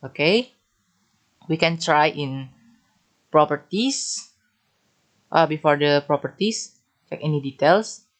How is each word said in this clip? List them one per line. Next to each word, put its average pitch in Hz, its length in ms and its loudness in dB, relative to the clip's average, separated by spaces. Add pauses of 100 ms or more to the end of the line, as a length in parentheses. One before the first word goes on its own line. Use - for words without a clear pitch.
Okay, 170 480 0 (960)
we 160 80 0
can 165 220 0
try 156 300 2
in 135 400 -6 (840)
properties. 156 1000 -2 (1000)
Uh, 165 160 4
before 151 300 0
the 143 300 2
properties, - 720 -4 (320)
check - 120 -10
any 151 180 -2
details. 180 640 0 (140)